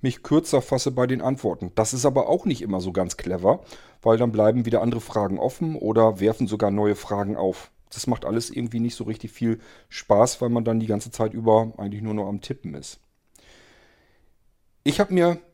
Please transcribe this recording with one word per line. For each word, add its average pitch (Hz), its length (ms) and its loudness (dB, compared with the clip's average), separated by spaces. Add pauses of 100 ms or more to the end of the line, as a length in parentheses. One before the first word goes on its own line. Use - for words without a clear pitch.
mich 131 220 -2
kürzer 151 400 2
fasse 135 280 -2
bei 127 160 0
den 127 160 -2
Antworten. 107 520 -4
Das 110 200 0
ist 127 100 -4
aber 131 240 2
auch 175 160 0
nicht 151 180 -2
immer 95 180 -4
so 92 120 -6
ganz 92 240 -2
clever, 92 460 0 (400)
weil 113 160 4
dann 117 140 0
bleiben 110 340 2
wieder 113 160 2
andere 117 180 -2
Fragen 101 380 -2
offen 160 380 -4
oder 110 440 4
werfen 110 260 2
sogar 104 240 0
neue 104 260 2
Fragen 101 400 -4
auf. - 340 -4 (200)
Das - 160 -10
macht 123 180 -2
alles 113 260 -4
irgendwie 117 300 -6
nicht 117 140 -2
so 113 100 -10
richtig 110 280 -10
viel 113 280 -2 (280)
Spaß, - 520 2
weil 123 80 0
man 117 160 0
dann 113 160 0
die 110 60 -4
ganze 107 240 -2
Zeit 110 240 -4
über 113 440 4
eigentlich 104 240 -8
nur 110 120 -6
noch 104 140 -4
am 101 120 -6
Tippen 90 340 -10
ist. - 260 -16 (1800)
Ich 143 180 -2
hab 196 100 2
mir 175 280 4 (160)